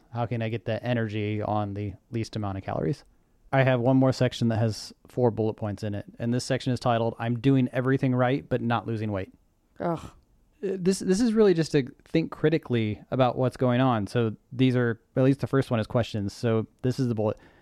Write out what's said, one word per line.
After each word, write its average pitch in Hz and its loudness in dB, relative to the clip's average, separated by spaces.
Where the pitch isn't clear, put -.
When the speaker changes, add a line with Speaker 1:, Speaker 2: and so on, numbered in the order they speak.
Speaker 1:
How 120 -2
can 117 -4
I 113 -2
get 113 -6
that 110 -2
energy 107 -2
on 104 -2
the 101 -6
least 113 -6
amount 101 -6
of 95 -8
calories?" - -4
I 135 4
have 127 2
one 127 4
more 131 4
section 120 0
that 110 0
has 113 -4
four 123 0
bullet 110 -2
points 104 -8
in 104 -4
it, 101 -8
and 117 -2
this 123 -2
section 131 -2
is 117 -4
titled, 117 0
"I'm 117 -2
doing 135 4
everything 131 0
right, 127 0
but 123 -2
not 113 -2
losing 110 -4
weight." 95 -6
Speaker 2:
Ugh. 165 -2
Speaker 1:
Uh, - -18
this, 190 -2
this 190 0
is 233 2
really 208 6
just 160 0
to 135 0
think - 0
critically 123 0
about 123 2
what's 127 0
going 123 2
on. 117 0
So 113 0
these 127 2
are, 120 0
at 135 4
least 135 4
the 123 -2
first 135 0
one 117 2
is 107 -2
questions. 107 -2
So 113 0
this 127 0
is 131 2
the 117 0
bullet. 107 0